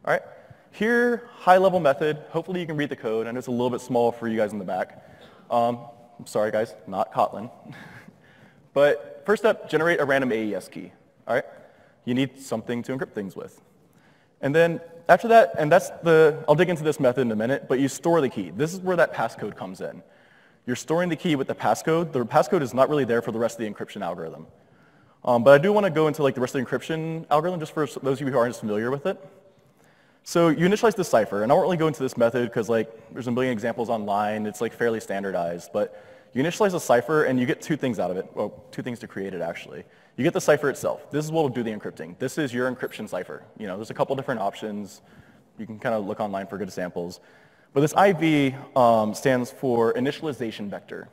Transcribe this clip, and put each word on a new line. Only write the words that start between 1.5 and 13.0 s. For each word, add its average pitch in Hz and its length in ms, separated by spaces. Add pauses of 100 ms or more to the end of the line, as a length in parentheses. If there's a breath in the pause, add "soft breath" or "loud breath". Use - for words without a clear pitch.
method. 151 380 (120)
Hopefully 180 300
you 170 60
can 156 100
read 147 120
the - 80
code. 113 300
I 117 40
know 120 80
it's 127 80
a 131 60
little 120 180
bit 120 100
small 120 300
for 117 160
you 113 100
guys 107 160
in 107 60
the 98 60
back. 92 400 (460 loud breath)
Um, 120 280 (400)
I'm - 80
sorry, 110 240
guys, 107 240 (120)
not 98 260
Kotlin. 107 420
<laughs> - 60 (1120 loud breath)
But - 520
first 214 220
up, - 240
generate 160 300
a 143 40
random 135 280
A 110 40 (120)
E 101 60
S 92 140
key. - 240 (340)
All 113 80
right, 135 120 (580 loud breath)
you 123 80
need 127 260
something 120 440
to 131 120
encrypt 131 200